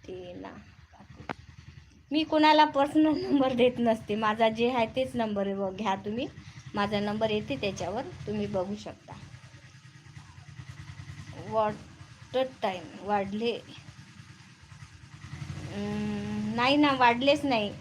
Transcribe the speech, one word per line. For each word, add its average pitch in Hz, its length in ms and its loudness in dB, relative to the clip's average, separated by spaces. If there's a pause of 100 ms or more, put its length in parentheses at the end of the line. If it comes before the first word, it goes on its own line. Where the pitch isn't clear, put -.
देना, 185 420 -12 (440)
काकू. - 300 -20 (880)
मी 311 120 2
कोणाला 302 400 8
पर्सनल 302 640 4
नंबर 262 260 4
देत 247 260 4
नसते, 226 360 0
माझा 220 340 2
जे 233 220 2
आहे 240 160 2
तेच 254 300 -4
नंबर 208 320 0
व-, 196 260 -2
घ्या 196 200 0
तुम्ही. 214 340 -6 (460)
माझा 202 260 0
नंबर 214 300 0
येते 214 260 -2
त्याच्यावर, 196 460 -4
तुम्ही 214 440 -6
बघू 202 300 -4
शकता. - 360 -16 (2250)
वॉटर 214 960 -4 (180)
टाइम 185 200 -4 (180)
वाढले? 208 520 -2 (2250)
अं, 208 840 -4
नाही 254 200 4
ना, 294 160 6
वाढलेच 262 520 4
नाही 220 360 0